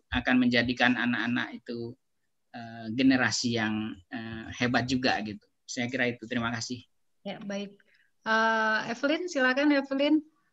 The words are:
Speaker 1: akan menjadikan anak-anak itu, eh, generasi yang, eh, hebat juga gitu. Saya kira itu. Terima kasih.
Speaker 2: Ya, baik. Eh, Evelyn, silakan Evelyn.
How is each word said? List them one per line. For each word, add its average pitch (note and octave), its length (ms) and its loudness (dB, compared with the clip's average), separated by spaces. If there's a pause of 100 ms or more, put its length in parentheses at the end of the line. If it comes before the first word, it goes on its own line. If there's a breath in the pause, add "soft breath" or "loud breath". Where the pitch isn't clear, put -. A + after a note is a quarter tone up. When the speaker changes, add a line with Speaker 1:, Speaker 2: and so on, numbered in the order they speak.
Speaker 1:
akan B2+ 320 0
menjadikan B2 560 4
anak-anak A#2+ 640 -2
itu, A#2+ 320 -10 (640)
eh, A#2 400 -12
generasi B2+ 640 4
yang, G#2+ 320 -2 (160)
eh, A2+ 480 -10
hebat B2 320 0
juga B2+ 320 0
gitu. G#2 240 -8 (240)
Saya B2 240 -6
kira B2+ 160 0
itu. A#2+ 160 -6
Terima A#2 320 -2
kasih. A#2 240 -8 (480)
Speaker 2:
Ya, G#3 160 -10
baik. G3+ 320 -10 (540)
Eh, A3 500 2 (140)
Evelyn, D4+ 340 0
silakan C#4 460 2
Evelyn. C#4+ 480 2 (320)